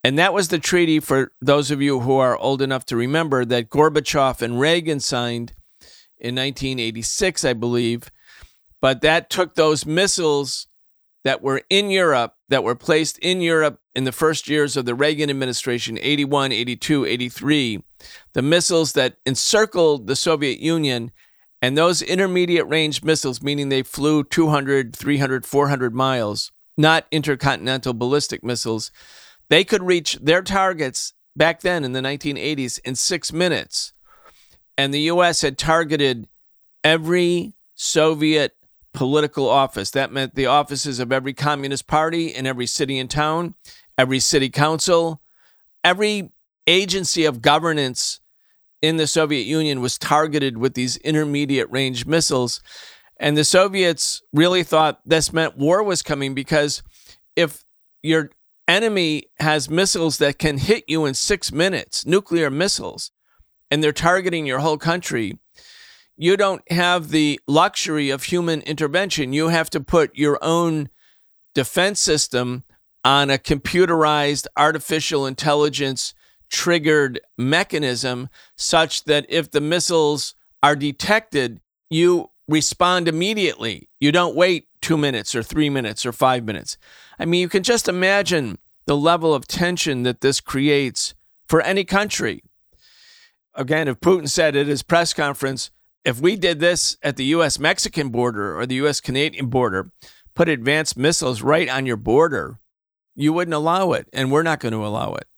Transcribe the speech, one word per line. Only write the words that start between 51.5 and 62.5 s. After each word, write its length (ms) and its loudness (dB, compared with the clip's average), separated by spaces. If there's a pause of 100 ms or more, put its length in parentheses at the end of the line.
range 360 -4
missiles. 560 0 (560)
And 180 0
the 80 2
Soviets 800 2 (100)
really 300 4
thought 420 2
this 280 2
meant 260 -2
war 240 2
was 200 -2
coming, 320 -4
because 480 -2 (540)
if 280 0 (380)
your 280 0 (360)
enemy 580 0 (160)
has 280 0
missiles 500 0
that 200 0
can 180 -2
hit 320 0
you 160 0
in 80 -2
six 400 -4
minutes, 540 -2
nuclear 440 2